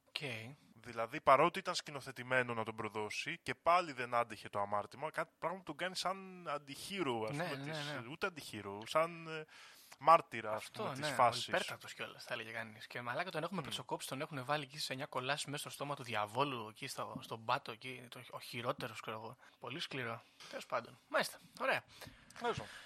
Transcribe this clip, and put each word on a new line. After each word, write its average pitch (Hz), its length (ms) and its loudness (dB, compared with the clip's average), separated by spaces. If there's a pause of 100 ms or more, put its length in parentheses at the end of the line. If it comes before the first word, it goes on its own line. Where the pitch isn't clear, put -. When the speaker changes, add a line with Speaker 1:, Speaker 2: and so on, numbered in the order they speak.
Speaker 1:
Οκ. - 80 -6 (680)
Speaker 2:
Δηλαδή, 117 360 -4
παρότι 151 380 8
ήταν 180 160 0
σκηνοθετημένο 127 800 0
να 110 100 0
τον 110 120 -4
προδώσει, 107 680 -4
και 131 120 -2
πάλι 170 380 4
δεν 123 220 -2
άντεχε 110 340 2
το 104 120 0
αμάρτημα, 104 500 -2
κάτι 160 280 -4
πράγμα 170 200 -2
που 180 60 -16
τον 147 120 -8
κάνει 175 200 -4
σαν 185 520 -4
αντιχείρο, 143 720 0
ας 110 140 -2
Speaker 1:
Ναι, 165 80 0
Speaker 2:
πούμε, 139 200 -4
Speaker 1:
ναι, 147 60 -6
Speaker 2:
της, 147 160 -4
Speaker 1:
ναι. 131 240 -6
Speaker 2:
ούτε 165 160 -4
αντιχείρο, 104 600 -6
σαν, 165 400 2
ε, 160 180 -6 (540)
μάρτυρα, 135 560 8
ας - 20 2
Speaker 1:
Αυτό, - 260 -6
Speaker 2:
πούμε, 160 120 -2
της 147 140 0
Speaker 1:
ναι, 135 60 0
Speaker 2:
φάσης. 120 340 8
Speaker 1:
ο - 20 -8
υπέρτατος - 440 0
κιόλας, 113 300 -8
θα - 100 -4
έλεγε 113 160 -4
κανείς. 110 360 -8
Και 123 140 -8
μαλάκα 139 300 -2
τον 156 120 -2
έχουμε 175 180 -2
Speaker 2:
Μμμ. 131 60 -4
Speaker 1:
πετσοκόψει, 123 420 -4
τον 135 120 -4
έχουν 143 240 -4
βάλει 147 180 0
εκεί 135 160 -10
σε - 140 -4
εννιά 135 140 -4
κολλάσεις 135 400 -2
μέσα 143 120 -4
στο 131 120 -8
στόμα 143 260 -4
του 135 60 -8
διαβόλου, 110 680 0
εκεί 123 180 -10
στο, 120 340 -6
στον 113 240 -8
πάτο, 123 280 0
εκεί, 123 360 -10
το, 127 220 -12
ο 127 100 -10
χειρότερος, 120 600 -4
ξέρω 110 160 -6
εγώ. 113 200 -10 (220)
Πολύ 131 220 -8
σκληρό. 117 420 -4 (260)
Τέλος - 180 -10
πάντων. 120 320 -2 (100)
Μάλιστα, 285 300 2 (220)
ωραία. 240 240 2 (560)
Speaker 2:
Τέλος. 208 200 0 (260)